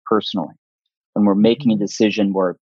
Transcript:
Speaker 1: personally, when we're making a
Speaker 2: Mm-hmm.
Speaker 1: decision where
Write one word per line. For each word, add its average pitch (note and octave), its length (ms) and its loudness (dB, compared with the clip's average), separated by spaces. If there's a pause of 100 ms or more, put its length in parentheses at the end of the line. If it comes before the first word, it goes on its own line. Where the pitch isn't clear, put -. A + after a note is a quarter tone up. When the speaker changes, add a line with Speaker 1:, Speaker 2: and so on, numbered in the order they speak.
Speaker 1:
personally, G2 500 -4 (580)
when G#2 120 0
we're G2+ 100 2
making A#2 360 2
a A2+ 40 0
Speaker 2:
Mm-hmm. G2+ 80 -2
Speaker 1:
decision G2+ 500 0
where F#2 240 -2 (100)